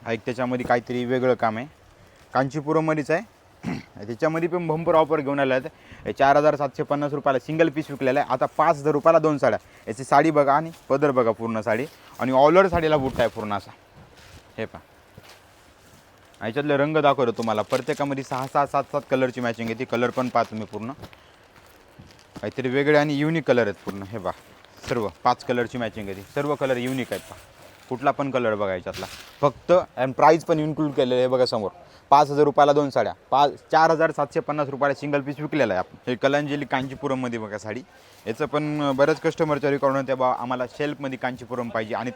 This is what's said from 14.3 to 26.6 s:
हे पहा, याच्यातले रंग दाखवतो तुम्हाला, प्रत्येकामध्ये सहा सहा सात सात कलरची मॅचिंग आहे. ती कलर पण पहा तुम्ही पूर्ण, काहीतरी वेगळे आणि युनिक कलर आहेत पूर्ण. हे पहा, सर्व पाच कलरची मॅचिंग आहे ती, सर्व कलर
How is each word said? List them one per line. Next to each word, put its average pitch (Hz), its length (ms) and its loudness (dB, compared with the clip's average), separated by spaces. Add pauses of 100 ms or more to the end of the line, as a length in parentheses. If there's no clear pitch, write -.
हे 110 80 -6
पहा, - 160 -16 (1700)
याच्यातले 143 300 0
रंग 151 200 0
दाखवतो 139 340 4
तुम्हाला, 110 300 -2
प्रत्येकामध्ये 135 640 -4
सहा 131 300 -6
सहा 143 120 2
सात 143 180 -2
सात 143 180 -6 (100)
कलरची 131 300 0
मॅचिंग 117 280 -4
आहे. 113 100 -6
ती 127 60 -6
कलर 120 240 0
पण 127 200 -4
पहा 117 140 2
तुम्ही 110 220 -8
पूर्ण, 107 260 -10 (1500)
काहीतरी 120 280 -6
वेगळे 143 280 4
आणि 147 180 2
युनिक 151 320 0
कलर 123 140 4
आहेत 101 240 -4
पूर्ण. 98 180 -10
हे 98 140 -12
पहा, 90 140 -6 (580)
सर्व 120 180 -2 (160)
पाच 123 220 0
कलरची 120 320 -2
मॅचिंग 110 280 -8
आहे 95 100 -10
ती, 98 60 -14
सर्व 143 340 -4
कलर 135 220 -2